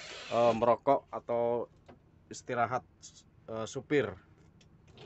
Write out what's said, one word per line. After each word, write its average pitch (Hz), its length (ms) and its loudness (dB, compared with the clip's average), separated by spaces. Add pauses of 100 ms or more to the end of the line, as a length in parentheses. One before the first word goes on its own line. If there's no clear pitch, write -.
(340)
eh, 117 240 4
merokok 117 560 2
atau 117 560 -2 (560)
istirahat, 120 560 -2 (720)
eh, 110 160 -6
supir. 135 400 0 (960)